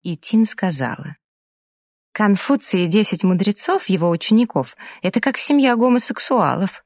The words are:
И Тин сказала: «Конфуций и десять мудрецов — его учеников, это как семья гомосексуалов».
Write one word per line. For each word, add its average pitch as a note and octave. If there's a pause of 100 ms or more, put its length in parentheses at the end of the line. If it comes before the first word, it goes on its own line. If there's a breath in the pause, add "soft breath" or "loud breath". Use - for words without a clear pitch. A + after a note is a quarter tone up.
И E3+
Тин A3
сказала: D3 (920)
«Конфуций G3+
и -
десять G3+
мудрецов — G3
его F3
учеников, E3+ (260 loud breath)
это G3
как C4+
семья C4+
гомосексуалов». A3+